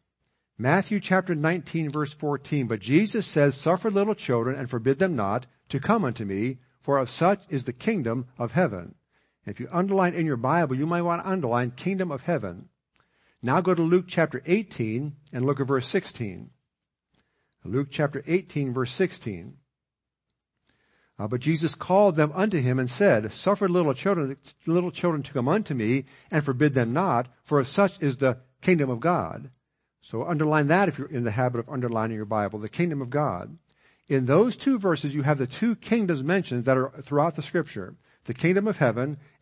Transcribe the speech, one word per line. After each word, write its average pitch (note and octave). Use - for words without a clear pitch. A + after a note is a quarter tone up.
Matthew F3+
chapter F#3
nineteen, D#3+
verse D3
fourteen. C#3+
"But A2
Jesus F#3
says, C#3+
Suffer F3+
little G3+
children, B2
and C3
forbid B2+
them F#3+
not A2
to C#3+
come G3+
unto A#2
me, G#2
for C#3
of B2+
such G3
is C3
the A#2+
kingdom B2+
of A#2+
heaven." G#2+
If G2+
you B2+
underline F#3
in E3
your D3
Bible, C3
you C#3+
might E3+
want E3+
to -
underline B2
kingdom F#3
of C#3
heaven. G#2+
Now C3+
go F3+
to E3+
Luke F3
chapter D#3
eighteen D3
and B2+
look C#3+
at C3+
verse C3
sixteen. G2+
Luke C3
chapter D3
eighteen, D3+
verse B2
sixteen. A2+
Uh, G#2
"But B2
Jesus D#3
called F#3+
them D3+
unto F#3+
him B2+
and B2+
said, A#2+
Suffer G3
little F3
children, D3+
little F3
children D#3+
to -
come B2
unto F3
me, B2+
and D3+
forbid C#3+
them A#2+
not, C3
for D3
of B2+
such G3
is C#3
the B2+
kingdom D#3
of A#2
God." C3+
So A#2
underline D3+
that F#3
if D3+
you're C3+
in B2
the A#2
habit B2
of A#2
underlining A#2
your G#2+
Bible, G#2
the G#2
kingdom E3
of B2
God. B2+
In C3+
those F3+
two C4+
verses, D#3+
you D3
have D3
the C3
two A3
kingdoms F3+
mentioned D3
that C3
are C3
throughout D3
the D#3+
Scripture, B2+
the -
kingdom F#3
of G#3+
heaven B2+